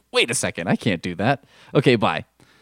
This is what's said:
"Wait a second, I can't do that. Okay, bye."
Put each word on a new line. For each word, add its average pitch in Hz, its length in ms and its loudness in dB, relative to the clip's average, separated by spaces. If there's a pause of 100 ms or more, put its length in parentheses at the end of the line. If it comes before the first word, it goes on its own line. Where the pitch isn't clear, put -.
(120)
"Wait 370 180 0
a - 40 -4
second, - 340 -4
I 170 80 0
can't 92 260 -2
do 90 140 -6
that. 117 280 -2 (300)
Okay, 139 220 4
bye." 92 280 -2 (380)